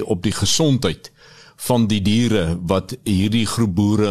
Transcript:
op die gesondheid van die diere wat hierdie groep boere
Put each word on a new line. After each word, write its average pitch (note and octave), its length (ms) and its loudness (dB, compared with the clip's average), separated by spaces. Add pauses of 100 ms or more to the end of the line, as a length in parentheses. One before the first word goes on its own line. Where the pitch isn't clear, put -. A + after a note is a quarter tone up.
op F#2+ 240 -4
die G#2 80 0
gesondheid B2 800 -2 (560)
van A#2+ 220 2
die G#2 120 0
diere G#2 560 2 (120)
wat F#2+ 260 -2 (100)
hierdie G#2+ 440 2
groep G#2+ 280 -2
boere G#2 340 2